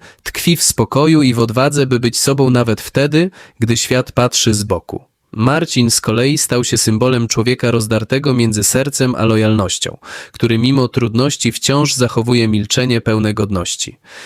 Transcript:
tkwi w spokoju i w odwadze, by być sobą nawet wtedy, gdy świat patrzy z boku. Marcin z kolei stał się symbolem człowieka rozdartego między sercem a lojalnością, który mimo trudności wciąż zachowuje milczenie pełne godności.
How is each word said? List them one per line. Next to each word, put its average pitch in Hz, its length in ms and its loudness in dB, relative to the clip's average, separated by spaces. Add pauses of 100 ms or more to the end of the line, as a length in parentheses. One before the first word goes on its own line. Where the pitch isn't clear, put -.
(240)
tkwi - 320 0
w - 80 -4
spokoju 151 580 2
i 127 120 2
w 117 60 -2
odwadze, 131 460 0
by 127 140 0
być 120 180 -2
sobą 135 320 2
nawet 120 320 0
wtedy, 151 500 0 (280)
gdy 113 180 0
świat - 340 -2
patrzy 120 420 0
z 104 100 -2
boku. - 500 -6 (220)
Marcin 127 560 0
z - 100 0
kolei 127 360 0
stał 123 260 -2
się 113 140 -2
symbolem 117 500 0
człowieka 120 440 0
rozdartego 117 600 0
między 110 300 0
sercem 131 520 0
a 107 100 -2
lojalnością, 107 720 0 (340)
który 117 260 0
mimo 127 300 2
trudności 120 640 0
wciąż 143 420 0
zachowuje 120 540 0
milczenie 110 540 0
pełne 107 320 0
godności. 101 640 -4 (280)